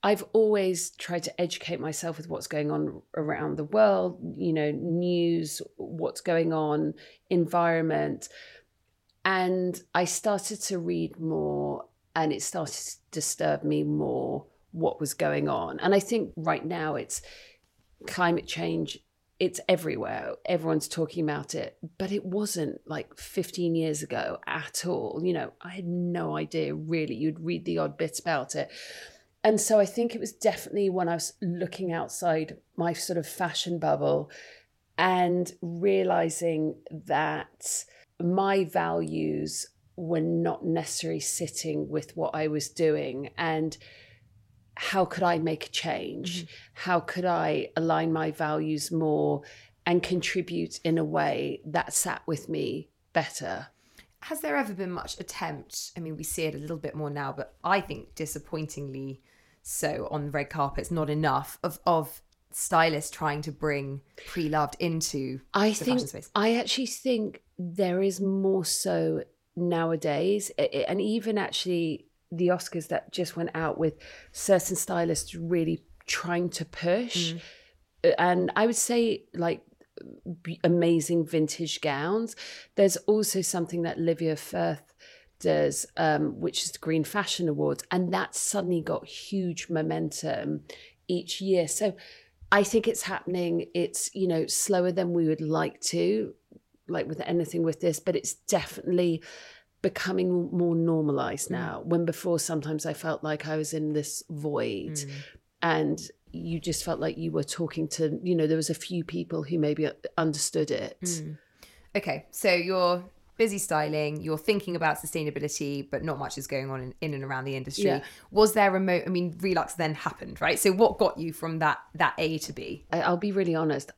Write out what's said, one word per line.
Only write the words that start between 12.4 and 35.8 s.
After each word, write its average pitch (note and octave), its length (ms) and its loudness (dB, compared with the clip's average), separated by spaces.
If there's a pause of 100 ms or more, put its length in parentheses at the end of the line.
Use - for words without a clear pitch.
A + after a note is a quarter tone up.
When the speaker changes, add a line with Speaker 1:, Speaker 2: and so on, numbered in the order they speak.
Speaker 1:
started E3 320 -4
to - 220 -10 (160)
disturb D3+ 500 0
me D3+ 220 2
more C#3 600 -2 (260)
what D#3+ 260 0
was C#3+ 160 -4
going D3 340 0
on. - 300 -2
And G3 160 4
I G3+ 60 8
think G#3+ 340 -2
right D#3+ 300 -2
now D#3+ 320 -2
it's - 260 -6 (840)
climate E3+ 440 0
change, E3 500 -2 (400)
it's F3+ 300 0
everywhere. D#3 680 0 (100)
Everyone's D#3+ 440 0
talking E3 340 -2
about D3 320 -4
it, - 240 -6 (200)
but F#3+ 120 -2
it G3+ 140 -2
wasn't, F#3+ 640 -2
like, - 300 -8
fifteen E3+ 600 -2
years D#3 260 0
ago - 360 -4 (100)
at - 360 -4
all. - 380 -2
You F3+ 100 2
know, - 280 -2
I F3+ 80 -14
had F3+ 180 -8
no F3 500 -2
idea D3+ 380 -2
really. D#3 400 -2
You'd D#3 240 -2
read E3+ 260 -4
the E3+ 140 0
odd D#3 180 -2
bit D#3+ 220 -4
about D3+ 380 -2
it. D3 120 -4 (760)
And A3 160 6
so G#3+ 200 6
I G3 60 8
think A#3 280 0
it A3+ 60 -4
was - 120 -6
definitely - 560 0
when F3+ 200 2
I E3+ 60 2
was - 180 -4 (100)
looking F3 500 -2
outside D#3+ 680 -2 (180)
my E3+ 160 0
sort E3+ 260 -2
of D#3 80 -2
fashion F3 540 -2
bubble D3 500 2 (680)
and F3+ 640 4
realizing E3+ 1160 2 (300)